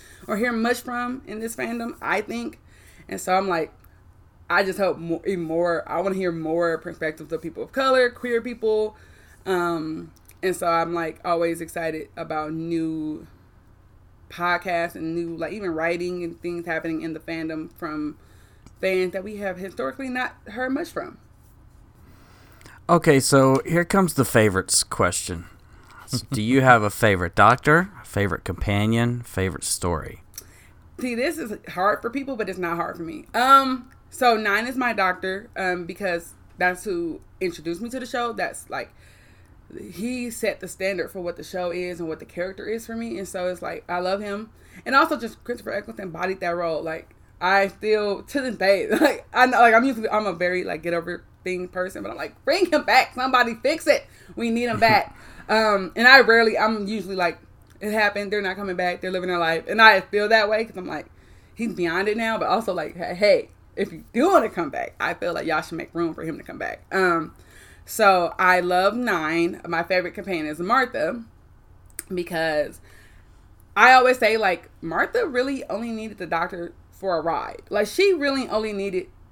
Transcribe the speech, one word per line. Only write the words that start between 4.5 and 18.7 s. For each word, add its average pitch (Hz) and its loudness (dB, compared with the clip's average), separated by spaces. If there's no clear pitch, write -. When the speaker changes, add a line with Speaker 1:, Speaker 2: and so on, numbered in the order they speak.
Speaker 1:
just 190 -4
hope 180 0
mo-, 165 -6
even 185 -2
more, 165 0
I 165 -2
wanna 190 -2
hear 185 -2
more 165 -2
perspectives 160 -8
of 160 -6
people 160 -8
of - -16
color, 262 4
queer 240 -4
people, 214 -2
um, 170 -2
and 180 0
so 175 -4
I'm, 165 0
like, 165 -4
always 170 0
excited 160 -6
about 156 -6
new 160 -4
podcasts 175 -2
and 160 -6
new, 170 -6
like, 160 -6
even 202 -6
writing 175 -2
and 170 -10
things 170 -8
happening 165 -4
in 165 -6
the 160 -10
fandom 160 -8
from 151 -8